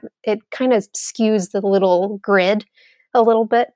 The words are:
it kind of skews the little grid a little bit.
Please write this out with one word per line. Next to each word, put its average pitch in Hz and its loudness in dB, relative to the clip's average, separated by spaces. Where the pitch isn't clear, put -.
it 214 -2
kind 254 -2
of 208 0
skews 214 -2
the 202 -4
little 196 0
grid 202 0
a 240 4
little 226 2
bit. 233 0